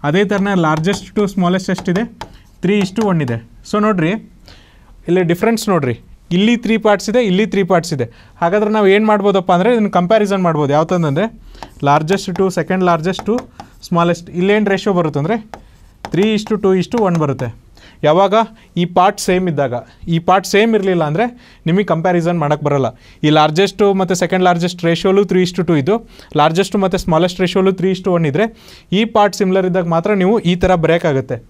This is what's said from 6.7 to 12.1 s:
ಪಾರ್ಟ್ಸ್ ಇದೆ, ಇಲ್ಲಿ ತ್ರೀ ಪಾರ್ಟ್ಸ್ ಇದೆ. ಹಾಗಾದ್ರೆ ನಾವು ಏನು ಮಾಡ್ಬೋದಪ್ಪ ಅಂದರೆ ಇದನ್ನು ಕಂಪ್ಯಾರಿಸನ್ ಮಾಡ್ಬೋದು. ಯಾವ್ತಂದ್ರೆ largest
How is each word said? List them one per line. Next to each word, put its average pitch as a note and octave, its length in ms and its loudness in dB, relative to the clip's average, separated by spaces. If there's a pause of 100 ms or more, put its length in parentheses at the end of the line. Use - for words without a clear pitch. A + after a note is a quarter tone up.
ಪಾರ್ಟ್ಸ್ G#3 260 0
ಇದೆ, A#3 100 2 (100)
ಇಲ್ಲಿ F#3 220 2
ತ್ರೀ G3 180 0
ಪಾರ್ಟ್ಸ್ E3+ 260 0
ಇದೆ. B2 100 -4 (340)
ಹಾಗಾದ್ರೆ G#3 360 0
ನಾವು G#3+ 180 2
ಏನು G#3+ 160 2
ಮಾಡ್ಬೋದಪ್ಪ G3 460 2
ಅಂದರೆ F#3+ 180 2
ಇದನ್ನು G#3+ 240 0
ಕಂಪ್ಯಾರಿಸನ್ G3+ 480 2
ಮಾಡ್ಬೋದು. D3+ 320 0
ಯಾವ್ತಂದ್ರೆ E3 480 0 (600)
largest D#3 420 0 (100)